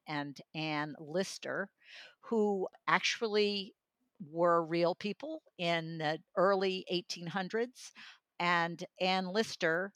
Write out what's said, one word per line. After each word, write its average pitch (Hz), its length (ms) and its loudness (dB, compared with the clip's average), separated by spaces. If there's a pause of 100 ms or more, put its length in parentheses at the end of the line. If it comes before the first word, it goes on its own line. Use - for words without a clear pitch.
and 143 300 -6 (160)
Anne 151 440 -4
Lister, 165 680 -4 (540)
who 208 440 2 (220)
actually 208 840 0 (560)
were 170 340 4
real 170 300 2
people 277 480 -6 (160)
in 165 400 -2
the 156 200 0 (160)
early 190 540 4
eighteen 175 380 -4
hundreds. 202 640 -4 (480)
And 175 420 2 (200)
Anne 185 280 2
Lister, 185 640 0